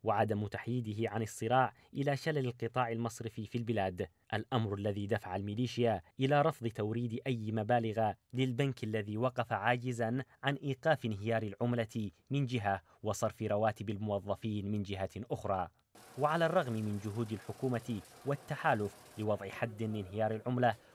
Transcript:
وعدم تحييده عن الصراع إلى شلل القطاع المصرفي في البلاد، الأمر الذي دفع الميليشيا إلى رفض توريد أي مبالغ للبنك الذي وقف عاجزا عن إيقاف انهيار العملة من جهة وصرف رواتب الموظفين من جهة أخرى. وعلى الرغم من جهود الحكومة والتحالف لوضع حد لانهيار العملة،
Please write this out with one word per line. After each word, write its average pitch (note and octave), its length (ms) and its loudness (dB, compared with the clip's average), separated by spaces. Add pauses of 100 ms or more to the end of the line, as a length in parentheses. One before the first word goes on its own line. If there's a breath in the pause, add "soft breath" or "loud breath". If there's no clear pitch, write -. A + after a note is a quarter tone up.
وعدم G#2 440 2
تحييده A2 640 -2
عن G#2+ 120 -2
الصراع A#2 520 2 (200 soft breath)
إلى C#3 240 0
شلل D3 280 0
القطاع A#2+ 460 -2
المصرفي A2+ 540 -4
في B2 120 -6
البلاد، G2+ 500 0 (260)
الأمر A2 400 0
الذي G2+ 340 -2
دفع G2+ 280 -2
الميليشيا G#2+ 680 0 (180 soft breath)
إلى C#3+ 220 4
رفض C#3+ 260 2
توريد A2+ 600 -2
أي A2 240 -2
مبالغ A2 600 2 (220)
للبنك C3 500 0
الذي G#2+ 340 -2
وقف A#2+ 360 0
عاجزا A#2+ 720 0 (200 soft breath)
عن C#3 120 2
إيقاف C#3+ 500 0
انهيار A2+ 380 0
العملة A2 680 -2 (180 soft breath)
من C#3 160 0
جهة G#2 360 0 (220 soft breath)
وصرف G#2+ 380 0
رواتب G#2 480 2
الموظفين G2+ 800 -2
من G#2 120 0
جهة F#2+ 260 -4 (220)
أخرى. F#2+ 360 -2 (520)
وعلى D#3 260 2
الرغم D#3+ 280 2
من G#2+ 320 -2
جهود A2 260 -2
الحكومة A2+ 680 -4 (240)
والتحالف C#3 680 0 (220)
لوضع G#2 320 0
حد A2 340 -4
لانهيار A2 520 -2
العملة، B2 400 2 (200 loud breath)